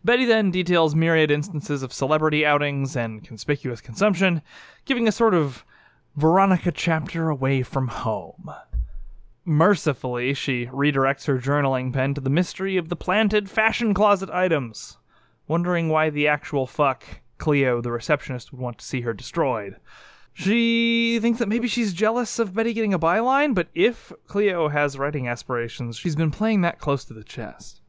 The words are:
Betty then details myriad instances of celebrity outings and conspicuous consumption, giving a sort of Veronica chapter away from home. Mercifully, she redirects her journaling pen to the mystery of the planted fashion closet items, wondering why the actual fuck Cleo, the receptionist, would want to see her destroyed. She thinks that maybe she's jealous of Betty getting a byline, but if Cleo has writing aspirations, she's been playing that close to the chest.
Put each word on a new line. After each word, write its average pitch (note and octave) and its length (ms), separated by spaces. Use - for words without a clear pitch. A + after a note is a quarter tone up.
Betty B3 220
then A3 260
details E3+ 460
myriad D#3+ 340
instances D3 540
of B2 80
celebrity D3+ 520
outings C#3+ 520
and A2+ 260
conspicuous B2 580
consumption, F3 640
giving A3+ 220
a G#3+ 60
sort A3+ 200
of C#3+ 320
Veronica F3+ 560
chapter D#3+ 560
away C3+ 340
from C3 240
home. G#2+ 640
Mercifully, C#3 880
she B2 320
redirects C3+ 600
her C3+ 120
journaling C3 540
pen C3+ 220
to C3+ 60
the C3+ 100
mystery F#3 460
of E3 120
the E3+ 80
planted G#3 520
fashion A3 460
closet F#3+ 360
items, D#3 680
wondering E3+ 420
why D#3 220
the D3 160
actual D3 400
fuck C#3 380
Cleo, C3+ 420
the A#2 120
receptionist, B2+ 580
would B2+ 100
want B2 180
to - 60
see B2+ 180
her A#2 120
destroyed. A#2 640
She A#3 840
thinks A#3 180
that A#3 100
maybe A#3 200
she's A3 240
jealous A3 480
of F#3+ 140
Betty A3+ 180
getting G#3+ 200
a F3+ 60
byline, A#3+ 560
but F3 180
if G#3+ 400
Cleo F#3+ 400
has D3 320
writing C#3 300
aspirations, A#2+ 680
she's D#3 200
been D#3+ 160
playing G#3+ 300
that - 180
close C#3 240
to A2+ 100
the G#2+ 80
chest. - 680